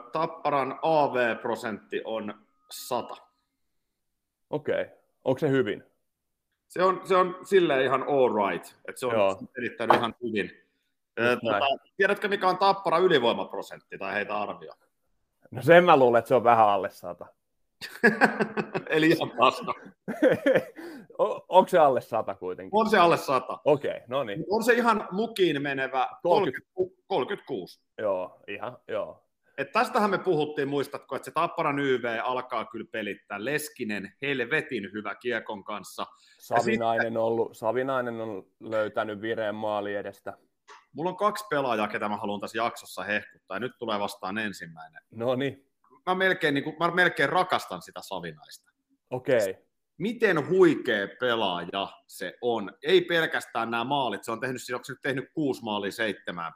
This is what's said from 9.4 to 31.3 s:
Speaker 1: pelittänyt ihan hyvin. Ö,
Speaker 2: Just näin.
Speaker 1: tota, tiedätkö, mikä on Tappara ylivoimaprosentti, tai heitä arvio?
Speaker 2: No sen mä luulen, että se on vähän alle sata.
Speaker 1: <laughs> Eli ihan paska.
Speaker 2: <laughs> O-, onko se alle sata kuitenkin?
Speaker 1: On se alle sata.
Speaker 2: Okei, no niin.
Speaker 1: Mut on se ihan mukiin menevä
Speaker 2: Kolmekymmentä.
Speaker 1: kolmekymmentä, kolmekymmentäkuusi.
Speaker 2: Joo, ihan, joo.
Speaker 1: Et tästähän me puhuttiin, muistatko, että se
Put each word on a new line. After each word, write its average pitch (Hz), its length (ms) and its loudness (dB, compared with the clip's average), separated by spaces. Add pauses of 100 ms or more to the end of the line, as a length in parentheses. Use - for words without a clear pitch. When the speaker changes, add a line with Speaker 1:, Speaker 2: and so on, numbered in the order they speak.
Speaker 1:
pelittänyt 117 420 0
ihan 117 260 -2
hyvin. 104 280 -4 (680)
Ö, 120 120 2
Speaker 2:
Just 120 120 0
näin. 104 200 0
Speaker 1:
tota, 139 200 -2 (140)
tiedätkö, 196 300 0
mikä 202 200 0
on 185 100 2
Tappara 190 400 2
ylivoimaprosentti, 101 1000 0
tai 95 160 -8
heitä 104 240 -4
arvio? 98 360 -8 (800)
Speaker 2:
No 120 100 -10
sen 165 220 10
mä 170 140 8
luulen, 120 220 8
että 117 100 -2
se 135 60 6
on 113 80 4
vähän 113 240 8
alle 101 220 2
sata. - 360 -14 (760)
Speaker 1:
<laughs> 220 880 0
Eli 156 200 4
ihan 131 280 2
paska. 123 360 2 (720)
Speaker 2:
<laughs> 277 720 -4
O-, - 300 -2
onko 180 180 8
se 180 120 4
alle 135 220 6
sata 107 340 -4
kuitenkin? 92 340 -10 (100)
Speaker 1:
On 214 100 2
se 202 100 4
alle 170 180 6
sata. 127 480 -2
Speaker 2:
Okei, 135 420 2
no 131 160 -4
niin. 104 160 -8
Speaker 1:
Mut 160 100 -8
on 214 140 0
se 240 100 4
ihan 226 380 2
mukiin 185 500 0
menevä 135 460 -2 (160)
Speaker 2:
Kolmekymmentä. 170 500 2
Speaker 1:
kolmekymmentä, - 340 -4
kolmekymmentäkuusi. 131 720 -6 (160)
Speaker 2:
Joo, 95 500 -4
ihan, 101 300 -10 (100)
joo. 90 400 -8 (300)
Speaker 1:
Et 139 140 -6
tästähän 220 380 2
me 185 80 0
puhuttiin, 151 500 0
muistatko, 139 480 -4
että - 100 -8
se 135 60 -14